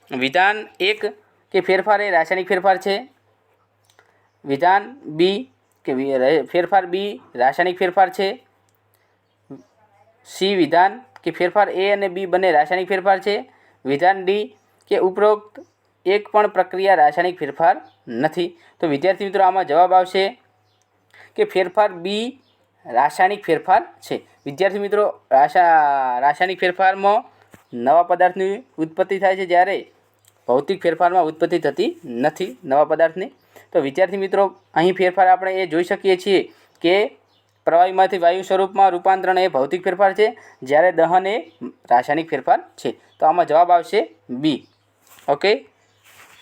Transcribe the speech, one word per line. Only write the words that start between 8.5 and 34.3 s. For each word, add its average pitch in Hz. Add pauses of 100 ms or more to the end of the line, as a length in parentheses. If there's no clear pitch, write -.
સી 196
વિધાન 185 (220)
કે 170
ફેરફાર 180
એ 190
અને 202
બી 185
બંને 180
રાસાયણિક 170
ફેરફાર 190
છે. 214 (340)
વિધાન 175
ડી 208 (320)
કે 202
ઉપરોક્ત 208 (460)
એક 208
પણ 208
પ્રક્રિયા 190
રાસાયણિક 170
ફેરફાર 165 (280)
નથી. 156 (220)
તો 170
વિદ્યાર્થી 175
મિત્રો, 190
આમાં 185
જવાબ 175
આવશે 190 (1000)
કે 214
ફેરફાર 190
બી 208 (460)
રાસાયણિક 156
ફેરફાર 208 (160)
છે. 127 (200)
વિદ્યાર્થી 180
મિત્રો, 202 (120)
રાસા-, 139
રાસાયણિક 180
ફેરફારમાં 190 (500)
નવા 139
પદાર્થની 185 (160)
ઉત્પત્તિ 185
થાય 190
છે, 190
જ્યારે 175 (600)
ભૌતિક 139
ફેરફારમાં 175
ઉત્પત્તિ 165
થતી 170
નથી 151
નવા 147
પદાર્થની. 160 (400)
તો 170
વિદ્યાર્થી 175
મિત્રો, 190 (140)